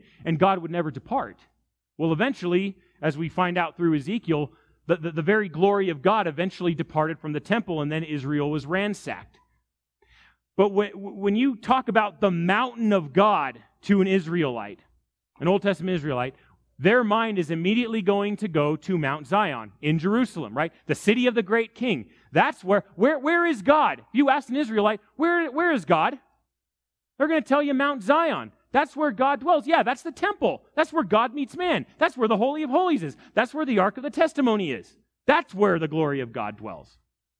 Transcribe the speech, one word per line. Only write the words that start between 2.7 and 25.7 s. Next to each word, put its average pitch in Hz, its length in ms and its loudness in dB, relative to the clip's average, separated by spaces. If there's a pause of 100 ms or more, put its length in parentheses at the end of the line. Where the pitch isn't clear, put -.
as 151 160 -2
we 165 100 -4
find 175 300 -2
out 165 180 -2
through 170 200 2
Ezekiel, 151 560 -4 (340)
the, 180 120 2
the, 165 140 -8
the 160 100 -4
very 202 280 0
glory 190 400 2
of 147 120 -6
God 196 260 2
eventually 170 480 -2
departed 156 420 -2
from 151 160 -8
the 151 60 -4
temple, 180 420 -2
and 147 100 -2
then 160 120 -4
Israel 147 480 -2
was 147 140 -4
ransacked. 165 760 -6 (1160)
But 202 140 2
when, 202 240 0
when 202 420 -4
you 254 200 0
talk 254 340 -2
about 208 320 0
the 196 100 4
mountain 214 640 0
of 151 200 0
God 156 500 2 (200)
to 196 180 4
an 185 60 2
Israelite, 151 760 -2 (580)
an 143 80 -2
Old 190 160 2
Testament 185 320 -2
Israelite, 135 400 -4 (420)
their 220 260 4
mind 220 340 0
is 160 140 -4
immediately 220 500 0
going 202 360 0
to 214 100 -6
go 151 280 0
to 180 220 -4
Mount 147 300 -4
Zion 139 440 -2 (120)
in 156 160 2
Jerusalem, 170 580 -2
right? 160 160 -2 (140)
The 151 80 0
city 247 320 2
of 233 80 0
the 226 80 0
great 226 320 -2
king. 190 340 -4 (220)
That's 214 320 2
where, 190 200 2 (120)
where, 269 240 2
where 339 260 2
is 285 160 -2
God? 202 380 2
If - 140 -20
you 269 180 4
ask 277 180 0
an 247 60 -4
Israelite, 220 440 0 (160)
"Where, 330 360 0
where 330 200 0